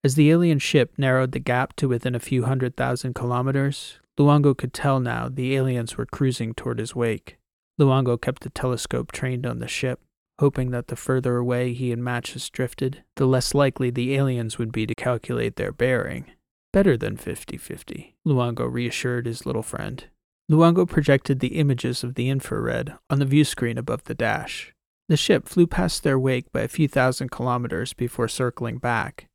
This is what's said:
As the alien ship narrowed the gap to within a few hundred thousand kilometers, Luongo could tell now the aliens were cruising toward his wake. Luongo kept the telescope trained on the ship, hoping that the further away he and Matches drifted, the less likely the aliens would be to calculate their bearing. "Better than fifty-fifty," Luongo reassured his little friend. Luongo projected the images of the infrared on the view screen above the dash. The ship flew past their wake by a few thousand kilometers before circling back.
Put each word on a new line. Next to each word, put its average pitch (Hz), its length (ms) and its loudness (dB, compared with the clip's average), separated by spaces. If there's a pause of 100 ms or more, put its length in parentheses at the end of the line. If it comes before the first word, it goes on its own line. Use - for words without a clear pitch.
As 135 120 4
the 151 160 8
alien 165 280 6
ship - 380 2
narrowed 131 360 2
the 131 60 -4
gap 127 380 -2
to 139 120 0
within 123 260 -2
a 117 40 -2
few 127 240 0
hundred 127 340 0
thousand 127 360 -2
kilometers, 135 880 -2 (180)
Luongo 143 400 6
could - 160 -6
tell 135 280 0
now 117 260 -4
the 131 280 -2
aliens 127 420 -2
were - 80 -4
cruising 123 480 -2
toward 120 260 -6
his 113 160 -8
wake. 117 420 -4 (400)
Luongo 131 420 4
kept - 240 -4
the - 60 -10
telescope - 640 -4
trained 127 340 -4
on 117 140 -4
the 117 80 -6
ship, 131 320 -4 (400)
hoping 131 320 2
that 123 160 -6
the 120 80 -6
further 127 400 0
away 123 380 0
he 123 180 -2
and 117 100 -4
Matches 123 480 -6
drifted, - 540 -4 (140)
the 139 80 2
less 127 280 2
likely 135 360 2
the 123 260 -2
aliens 127 420 0
would 113 140 -4
be 110 160 -2
to 113 80 -4
calculate 120 600 -2
their 98 160 -4
bearing. - 580 -2 (400)
"Better 190 240 6
than 104 220 -4
fifty-fifty," - 1000 -12 (100)
Luongo 123 460 0
reassured 120 540 -4
his 117 200 -8
little 120 180 -2
friend. - 420 -8 (440)
Luongo 170 380 6
projected 139 520 2
the 131 200 -2
images 127 440 0
of 123 120 -8
the 123 140 0
infrared 117 680 -4 (120)
on 139 100 2
the 143 60 2
view 143 180 6
screen 117 340 -2
above 117 280 -4
the - 100 -6
dash. - 580 -4 (360)
The 156 80 4
ship - 300 2
flew 175 180 4
past - 380 -2
their 135 160 2
wake 131 320 -2
by 117 100 -2
a 113 60 -4
few 151 200 0
thousand 131 440 0
kilometers 123 640 -4
before 120 340 -4
circling 120 500 -4
back. 120 580 -4